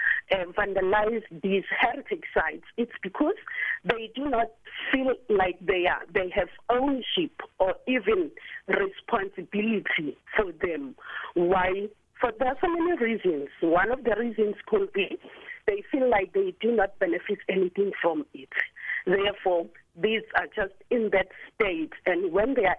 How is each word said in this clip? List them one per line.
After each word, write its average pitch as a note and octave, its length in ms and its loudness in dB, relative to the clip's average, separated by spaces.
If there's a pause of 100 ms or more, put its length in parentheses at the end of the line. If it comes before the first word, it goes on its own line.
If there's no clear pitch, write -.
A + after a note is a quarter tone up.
(320)
uh, F#3+ 120 2 (140)
vandalize G3+ 640 2 (200)
these F#3+ 200 2 (160)
heritage A#3+ 460 0 (100)
sites, D#3+ 300 0 (120)
it's A#3 140 0 (100)
because D4 360 0 (480)
they A3+ 320 -2
do C#4+ 120 -4
not A3+ 200 0 (420)
feel C4 240 2 (140)
like F#3 320 2
they F3+ 260 0
are, D#3 160 2 (100)
they F#3 220 -2
have F3+ 140 0 (200)
ownership B3 640 0 (300)
or F#3 140 4 (120)
even G#3 440 2 (360)
responsibility G3+ 1500 -2 (200)
for F#3+ 240 2
them. D3+ 360 -4 (380)
Why? F#3 520 2 (340)
For A#3+ 180 2
there C4 100 2
are C4+ 120 -2
so F4+ 80 2
many E4+ 280 0
reasons. F#3 520 0 (120)
One F3+ 320 4
of C4 100 -4
the A3+ 160 2
reasons A3 380 0 (100)
could G3 260 0
be G3 240 -2 (500)
they G3+ 240 0
feel C4 180 2
like G3 240 2
they F#3+ 280 0
do A#3 140 2
not G3 240 0
benefit F#3 400 -2 (100)
anything F#3+ 520 0
from D#3+ 320 0
it. C3+ 160 -16 (560)
Therefore, F#3+ 640 0 (300)
these G#3+ 260 0 (140)
are F3 180 2
just G3 200 -2 (160)
in A3+ 220 2
that F#3 160 4 (260)
state, E3+ 380 -2 (120)
and F3+ 280 0
when A3 220 2
they G#3+ 120 4
are - 120 2